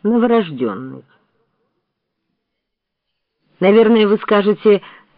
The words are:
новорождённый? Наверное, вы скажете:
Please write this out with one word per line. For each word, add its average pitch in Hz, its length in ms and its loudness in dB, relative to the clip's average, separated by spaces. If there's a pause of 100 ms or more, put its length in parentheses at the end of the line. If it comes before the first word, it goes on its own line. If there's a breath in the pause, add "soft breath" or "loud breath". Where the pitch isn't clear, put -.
новорождённый? 156 1000 -4 (2500)
Наверное, 214 480 4
вы 202 100 0
скажете: 202 640 0 (360 loud breath)